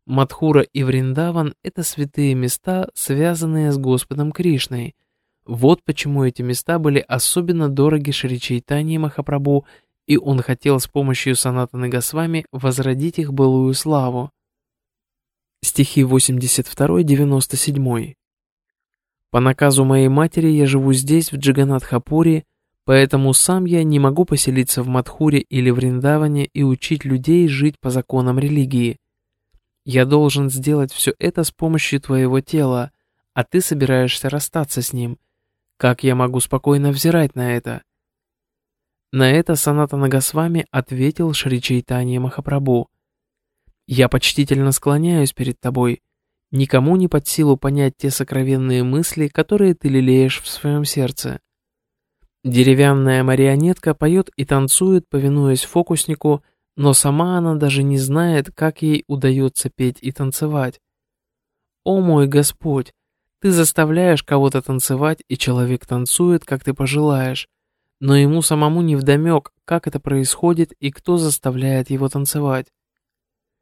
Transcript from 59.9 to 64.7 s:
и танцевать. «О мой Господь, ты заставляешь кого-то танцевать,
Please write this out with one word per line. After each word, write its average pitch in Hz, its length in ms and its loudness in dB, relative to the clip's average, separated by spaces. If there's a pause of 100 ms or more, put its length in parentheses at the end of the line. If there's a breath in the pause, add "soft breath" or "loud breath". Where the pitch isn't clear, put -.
и 131 100 -6
танцевать. 139 680 -4 (1000)
«О 190 180 0
мой 151 280 4
Господь, 143 640 -2 (480)
ты 196 100 2
заставляешь 165 720 2
кого-то 139 400 0
танцевать, 135 640 -2